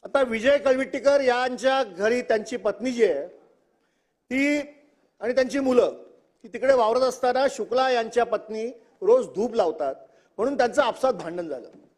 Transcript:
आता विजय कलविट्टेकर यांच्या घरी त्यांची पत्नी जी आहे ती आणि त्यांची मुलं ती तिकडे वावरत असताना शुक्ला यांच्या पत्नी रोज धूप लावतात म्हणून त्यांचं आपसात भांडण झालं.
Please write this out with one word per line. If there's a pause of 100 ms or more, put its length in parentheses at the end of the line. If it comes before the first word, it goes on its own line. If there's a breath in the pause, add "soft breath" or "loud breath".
आता
विजय
कलविट्टेकर
यांच्या
घरी
त्यांची
पत्नी
जी
आहे (1040)
ती (600)
आणि
त्यांची
मुलं (500)
ती
तिकडे
वावरत
असताना
शुक्ला
यांच्या
पत्नी (340 soft breath)
रोज
धूप
लावतात (420 soft breath)
म्हणून
त्यांचं
आपसात
भांडण
झालं. (320)